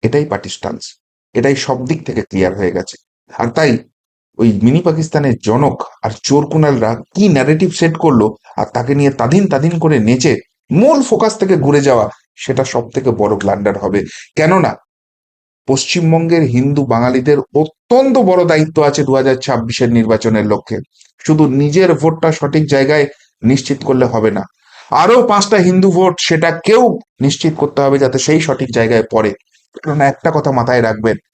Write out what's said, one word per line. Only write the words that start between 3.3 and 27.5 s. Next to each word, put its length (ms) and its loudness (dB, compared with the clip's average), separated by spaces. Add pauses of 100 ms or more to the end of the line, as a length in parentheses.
আর 100 -2
তাই 300 0 (600)
ওই 260 2
মিনি 180 2
পাকিস্তানের 520 -2 (100)
জনক 400 0 (200)
আর 60 -4 (140)
চোর 260 0
কুনালরা 520 0 (140)
কি 140 2
ন্যারেটিভ 420 2
সেট 260 -2
করলো 380 2 (220)
আর 160 -4
তাকে 220 -2
নিয়ে 160 2
তাদিন 360 0
তাদিন 320 -2
করে 200 2
নেচে 380 0 (340)
মূল 300 4
ফোকাস 360 0
থেকে 200 0
ঘুরে 240 2
যাওয়া, 280 2 (260)
সেটা 280 -4
সব 260 -6
থেকে 220 -2
বড় 240 0
ব্লান্ডার 420 -2
হবে। 260 -2 (320)
কেননা 400 0 (920)
পশ্চিমবঙ্গের 760 0
হিন্দু 440 0
বাঙালিদের 520 0 (180)
অত্যন্ত 640 0
বড় 280 2
দায়িত্ব 380 2
আছে 200 0
দু 120 0
হাজার 200 2
ছাব্বিশের 580 -2
নির্বাচনের 520 0
লক্ষ্যে। 320 -4 (480)
শুধু 220 2
নিজের 460 2
ভোটটা 380 0
সঠিক 360 -2
জায়গায় 400 2 (360)
নিশ্চিত 400 0
করলে 220 0
হবে 260 0
না, 120 -6 (480)
আরো 360 4
পাঁচটা 300 2
হিন্দু 340 4
ভোট 280 2
সেটা 440 -2
কেউ 360 2 (220)
নিশ্চিত 360 -2